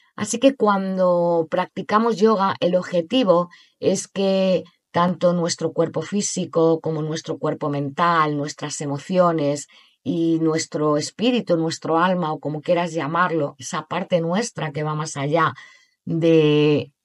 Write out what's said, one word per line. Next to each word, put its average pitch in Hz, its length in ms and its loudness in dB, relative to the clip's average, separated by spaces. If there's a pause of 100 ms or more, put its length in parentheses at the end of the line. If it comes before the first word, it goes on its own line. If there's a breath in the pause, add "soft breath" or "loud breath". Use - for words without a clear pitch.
(160)
Así 208 240 -6
que 269 160 6
cuando 185 920 2
practicamos 196 720 -2
yoga, 196 420 2
el 180 160 0
objetivo 175 720 2 (300 soft breath)
es 190 280 -2
que 190 560 0 (260 soft breath)
tanto 175 440 2
nuestro 170 400 -2
cuerpo 160 280 -2
físico 165 800 0
como 156 220 -4
nuestro 160 340 -6
cuerpo 151 320 -4
mental, 151 640 0
nuestras 147 460 -8
emociones 147 840 0 (360 soft breath)
y 165 360 0
nuestro 156 580 0
espíritu, 208 580 0
nuestro 160 440 -2
alma, 175 340 0
o 143 60 -8
como 147 220 -6
quieras 170 320 0
llamarlo, 165 640 -2
esa 151 260 -8
parte 175 340 -2
nuestra 165 520 -4
que 151 100 -6
va 151 140 -4
más 156 220 -6
allá 147 360 0 (500 loud breath)
de 156 880 4 (140)